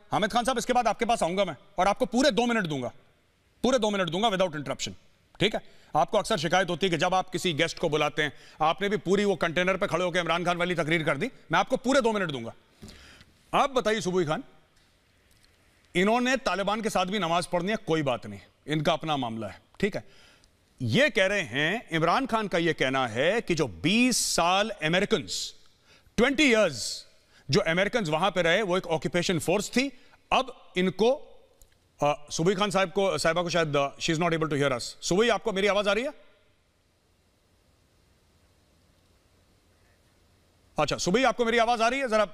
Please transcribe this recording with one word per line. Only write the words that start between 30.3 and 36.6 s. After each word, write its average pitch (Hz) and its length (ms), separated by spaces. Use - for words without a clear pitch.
अब 247 440
इनको, 208 480
अ, 147 320
सुबई 175 240
खान 202 160
साहब 190 200
को, 190 260
साहिबा 165 260
को 170 60
शायद, 156 260
अ, 139 220
she - 120
is 160 100
not 170 140
able 160 140
to 151 60
hear 139 180
us। 120 100
सुबई, - 480
आपको 214 220
मेरी 196 160
आवाज 196 200
आ 202 60
रही 220 100
है? 285 100